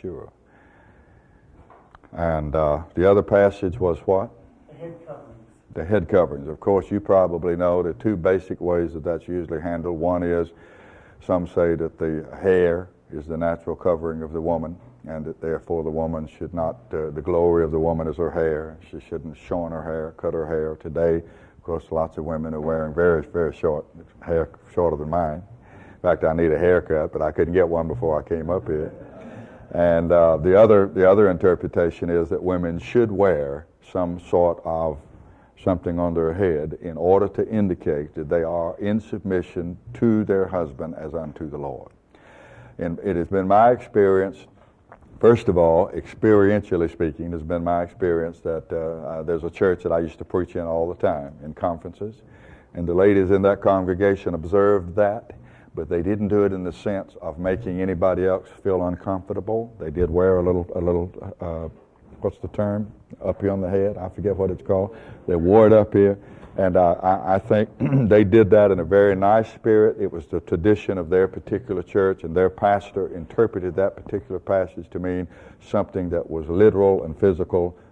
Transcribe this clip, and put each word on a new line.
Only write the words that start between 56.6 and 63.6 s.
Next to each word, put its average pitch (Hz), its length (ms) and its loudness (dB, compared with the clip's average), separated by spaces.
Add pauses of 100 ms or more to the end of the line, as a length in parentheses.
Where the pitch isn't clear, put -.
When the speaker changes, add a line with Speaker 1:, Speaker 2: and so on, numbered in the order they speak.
Speaker 1:
the 87 80 -6
sense 98 500 -8
of 80 160 -10
making 92 440 -4
anybody 92 440 0
else 92 220 -2 (160)
feel 90 240 0
uncomfortable. 101 920 -6
They 78 120 -8
did 85 180 -2
wear 90 280 2
a 87 60 0
little, 90 300 0
a 92 60 -6
little, 87 640 -4
uh, 82 280 -8 (520)
what's - 180 -4
the 92 100 -10
term? 104 420 -4 (320)
Up 95 180 -4
here 98 100 0
on 98 100 -2